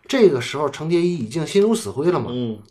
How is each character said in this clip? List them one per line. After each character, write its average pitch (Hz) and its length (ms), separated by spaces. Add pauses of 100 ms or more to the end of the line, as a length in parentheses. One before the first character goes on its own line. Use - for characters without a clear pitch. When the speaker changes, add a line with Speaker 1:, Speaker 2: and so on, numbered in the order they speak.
Speaker 1:
这 226 220
个 131 100
时 120 160
候 147 140
程 151 180
蝶 170 100
衣 175 200
已 113 100
经 151 180
心 202 140
如 220 140
死 - 160
灰 143 200
了 165 80
嘛， 120 140
Speaker 2:
嗯。 117 260 (120)